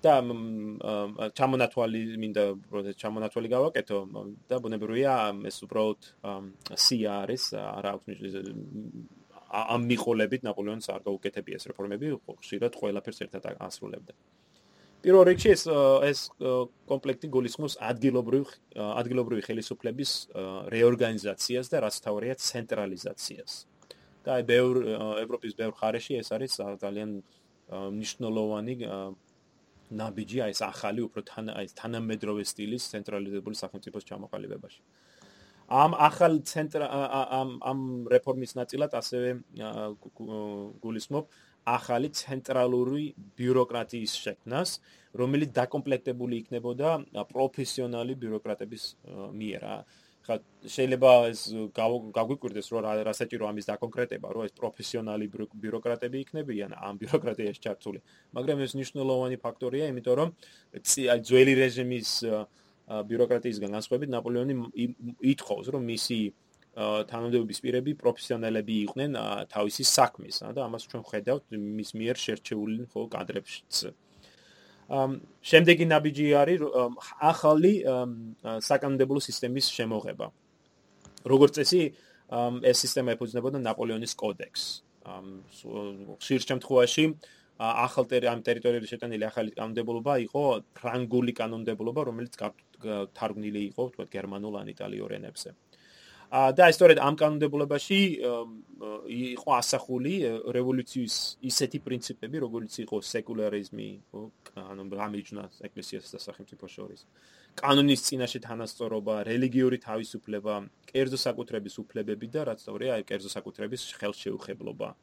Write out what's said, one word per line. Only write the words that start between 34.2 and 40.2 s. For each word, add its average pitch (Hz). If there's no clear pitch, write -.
ამ 147
ახალ 151
ცენტრ-, 151
ა, 139
ა, 135
ამ, 131
ამ 135
რეფორმის 123
ნაწილად 139
ასევე, 123
ა, 110
გუ-, 107
გუ-, 104